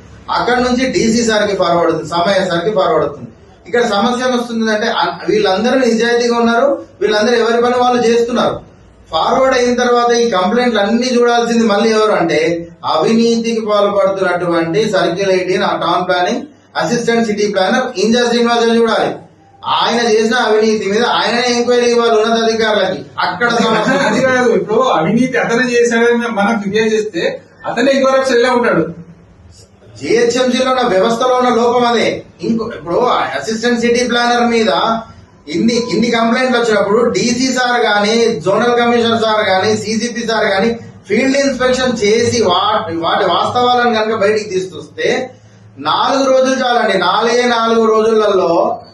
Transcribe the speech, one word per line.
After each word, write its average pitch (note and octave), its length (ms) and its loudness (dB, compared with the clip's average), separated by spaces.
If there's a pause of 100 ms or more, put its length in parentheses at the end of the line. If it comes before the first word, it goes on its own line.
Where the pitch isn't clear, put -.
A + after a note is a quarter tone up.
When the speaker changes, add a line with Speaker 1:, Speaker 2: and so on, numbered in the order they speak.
(300)
Speaker 1:
అక్కడ B3 300 0
నుంచి B3 320 0
డీసీ A3+ 340 2
సార్కి G#3 300 0
ఫార్వర్డ్ E3+ 360 2
అవుతుంది, D#3 180 -4
సామయ్య F3+ 360 0
సార్కి E3+ 260 -2
ఫార్వర్డ్ D#3+ 340 0
అవుతుంది. - 220 -10 (400)
ఇక్కడ A#3+ 180 0
సమస్య A#3+ 440 0
ఏమొస్తుంది A3+ 420 -2
అంటే A3+ 160 -2
అన్-, - 440 -4
వీళ్ళందరూ G#3+ 480 2
నిజాయితీగా A#3 580 2
ఉన్నారు, A#3 440 2 (200)
వీళ్ళందరూ G#3+ 340 2
ఎవరి A3+ 260 2
పని B3 160 2
వాళ్ళు B3 300 2
చేస్తున్నారు. A#3 600 0 (440)
ఫార్వర్డ్ C4 460 2
అయిన A#3+ 180 2
తర్వాత A#3+ 360 2
ఈ A#3 180 2
కంప్లైంట్లు G#3+ 500 0
అన్ని A#3 400 0
చూడాల్సింది A#3 460 2
మళ్ళీ G#3 240 2
ఎవరు G#3+ 220 2
అంటే E3 560 -2 (180)
అవినీతికి A3+ 760 0
పాల్పడుతున్నటువంటి F#3+ 1300 0
సర్కిల్ F#3 400 0
ఎయిటీన్ F#3 320 0
ఆ E3+ 120 -2
టౌన్ F3 320 -2
ప్లానింగ్ F3+ 340 -2 (360)
అసిస్టెంట్ A3+ 500 0
సిటీ G3+ 200 0
ప్లానర్ F#3+ 520 -2
ఇంజా A#3 280 2
శ్రీనివాసన్ A#3 500 2
చూడాలి. A3 380 0 (500)
ఆయన G#3+ 420 0
చేసిన A3+ 280 0
అవినీతి G#3+ 560 0
మీద A3 120 0
ఆయననే A#3+ 560 -2
ఎంక్వైరీ A#3+ 320 2
ఇవ్వాలి A#3 200 2
ఉన్నతాధికారులకి. A3 920 0 (140)
అక్కడ A#3+ 300 -2
సమస్య A#3 480 0
Speaker 2:
అది A#3 240 0
కాదు, B3+ 280 2
ఇప్పుడు G3+ 300 0
అవినీతి A#3+ 580 0
అతనే B3 360 -2
చేశాడని A#3 440 2
మనం A3+ 460 -2
ఫిర్యాదు G#3+ 260 0
చేస్తే - 520 -4 (240)
అతనే B3+ 260 0
ఇంకో C4 240 2
రక్ష C4 160 0
ఎలా A#3+ 220 2
ఉంటాడు? A3 340 0 (1120)
Speaker 1:
జిహెచ్ఎంసీలో B3 720 0
ఉన్న B3+ 160 0
వ్యవస్థలో A#3 480 2
ఉన్న B3 140 2
లోపం A#3+ 360 2
అదే. - 380 -2 (180)
ఇంకో, A3 360 -4
ఇప్పుడు E3+ 200 -4
అసిస్టెంట్ A3+ 840 -2
సిటీ A#3+ 260 0
ప్లానర్ A#3+ 420 0
మీద A3+ 180 2 (800)
ఇన్ని, G#3 260 0
ఇన్ని A#3 340 0
కంప్లైంట్లు A#3 500 0
వచ్చినప్పుడు A3 520 2
డీసీ A#3+ 440 -2
సార్ A#3+ 280 0
గాని, G#3+ 580 0
జోనల్ A3 400 0
కమిషనర్ A#3 420 2
సార్ G#3+ 280 0
గాని, G3 280 0
సీసీపీ A3+ 500 -4
సార్ A3+ 180 -2
గాని G#3 280 0 (340)
ఫీల్డ్ C4+ 300 0
ఇన్స్‌పెక్షన్ B3+ 640 0
చేసి A3+ 400 2
వాటి, F3+ 540 -2
వాటి E3 280 -2
వాస్తవాలను A#3+ 680 0
కనుక A3 240 -2
బయటికి G3+ 300 0
తీసుకొస్తే - 800 -4 (480)
నాలుగు C4 460 0
రోజులు C4 400 2
చాలండి. G#3+ 320 0
నాలుగే A#3 480 0
నాలుగు A3+ 400 0
రోజులలో G#3+ 920 0 (140)